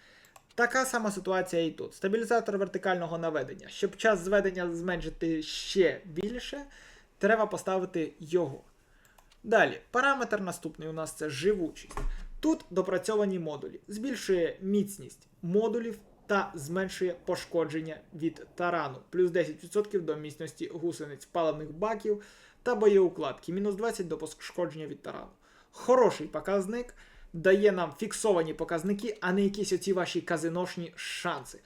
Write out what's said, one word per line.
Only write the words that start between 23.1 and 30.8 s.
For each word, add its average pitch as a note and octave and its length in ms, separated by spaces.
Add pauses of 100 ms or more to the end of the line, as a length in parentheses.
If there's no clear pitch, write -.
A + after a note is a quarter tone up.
Мінус G3+ 220
двадцять G#3+ 320
до D#3 100
пошкодження D#3 680
від - 140
тарану. - 300 (400)
Хороший A#3+ 560
показник. G3 680 (400)
Дає G3 360
нам E3+ 280
фіксовані F3+ 540
показники, G3+ 680
а F3+ 120
не G3+ 100
якісь G3 300
оці F#3+ 200
ваші F3 280
казиношні E3+ 720